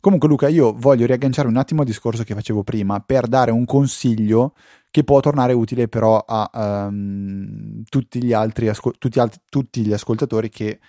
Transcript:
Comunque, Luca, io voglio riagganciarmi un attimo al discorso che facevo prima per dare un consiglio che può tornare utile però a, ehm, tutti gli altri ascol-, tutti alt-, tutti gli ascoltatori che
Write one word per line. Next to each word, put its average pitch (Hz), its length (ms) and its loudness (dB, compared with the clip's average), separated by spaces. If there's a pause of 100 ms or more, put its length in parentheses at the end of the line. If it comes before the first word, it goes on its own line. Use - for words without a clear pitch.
Comunque, 156 280 4
Luca, 143 200 4
io 147 240 4
voglio 120 340 4
riagganciarmi 127 440 0
un 117 80 2
attimo 151 220 -2
al 143 60 0
discorso 113 380 -4
che 104 100 -8
facevo 107 280 -4
prima 101 380 -2
per 127 260 0
dare 120 240 2
un 117 140 2
consiglio 120 880 0 (360)
che 151 140 2
può 139 160 6
tornare 131 320 2
utile 120 360 0
però 110 300 2
a, 107 360 -4
ehm, 101 1300 -8
tutti 123 340 -4
gli 120 100 0
altri 110 360 0
ascol-, 107 300 -4
tutti 127 220 -2
alt-, 117 280 -2
tutti 127 360 -4
gli 104 80 0
ascoltatori 113 560 -4
che 107 400 -10